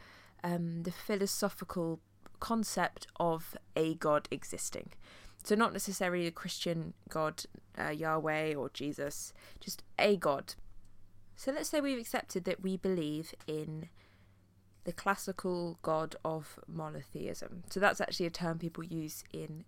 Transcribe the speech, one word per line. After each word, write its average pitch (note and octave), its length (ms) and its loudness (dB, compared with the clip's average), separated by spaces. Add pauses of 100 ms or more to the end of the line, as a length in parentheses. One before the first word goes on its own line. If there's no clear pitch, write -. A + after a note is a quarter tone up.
(440)
um, E3+ 400 0
the F3+ 80 -2
philosophical F#3+ 1080 0 (400)
concept - 680 0 (100)
of E3 380 2 (200)
a D#3+ 200 4
God D3+ 340 4
existing, - 600 -6 (520)
so G#3+ 120 6
not A3 160 6
necessarily F3+ 560 2
a E3+ 40 0
Christian E3 600 -2 (140)
God, D#3 380 0 (340)
uh, D#3 100 0
Yahweh D#3 640 2
or C#3 160 0
Jesus, C#3+ 600 -4 (300)
just - 200 -8 (160)
a G#3 200 8
God. D3+ 380 2 (840)
So C4+ 160 -2
let's D4 160 -2
say D#4 100 4
we've C#4 200 2
accepted A3+ 440 -2
that F3+ 180 0
we F#3+ 140 2
believe D#3+ 580 2 (140)
in D#3 400 -4 (1000)
the F3 60 -2
classical F3+ 880 0
God D#3+ 420 2
of D#3+ 420 -4
monotheism. D#3 1040 -6
So - 80 -2
that's F#3+ 220 6
actually - 280 0
a E3+ 40 0
term E3 260 0
people E3 280 -4
use D#3+ 480 -4
in D#3 340 -8